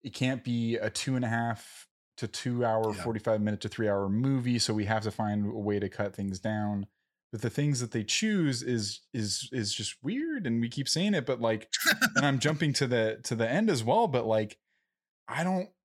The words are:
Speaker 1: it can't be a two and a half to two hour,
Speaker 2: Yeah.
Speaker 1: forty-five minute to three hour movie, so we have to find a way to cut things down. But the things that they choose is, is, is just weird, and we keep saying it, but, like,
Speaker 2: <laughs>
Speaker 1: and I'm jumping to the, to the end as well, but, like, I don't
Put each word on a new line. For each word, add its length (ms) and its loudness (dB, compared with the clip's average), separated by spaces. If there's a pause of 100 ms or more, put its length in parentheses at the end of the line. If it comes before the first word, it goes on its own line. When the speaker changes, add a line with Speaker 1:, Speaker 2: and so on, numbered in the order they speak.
Speaker 1:
it 120 -10
can't 300 0
be 320 0
a 140 0
two 260 -2
and 80 0
a 40 0
half 600 -2 (300)
to 100 -6
two 360 -2
hour, 300 2
Speaker 2:
Yeah. 80 -6
Speaker 1:
forty-five 380 0
minute 220 0
to 60 -6
three 200 0
hour 200 2
movie, 500 2
so 160 0
we 120 0
have 180 0
to 60 -2
find 360 0
a 120 0
way 200 0
to 100 -2
cut 280 -4
things 240 -4
down. 460 -2 (460)
But 100 -6
the 80 0
things 300 0
that 120 -4
they 120 -2
choose 580 0
is, 380 -2 (120)
is, 400 -4
is 220 -2
just 280 -8
weird, 440 -4
and 140 0
we 80 0
keep 200 -4
saying 260 2
it, 120 0
but, 140 0
like, 280 0 (240)
Speaker 2:
<laughs> 240 2
Speaker 1:
and 80 4
I'm 140 4
jumping 360 2
to 120 2
the, 380 2
to 100 -2
the 160 2
end 180 2
as 160 2
well, 240 4
but, 180 0
like, 320 0 (680)
I 160 -2
don't 260 -2 (140)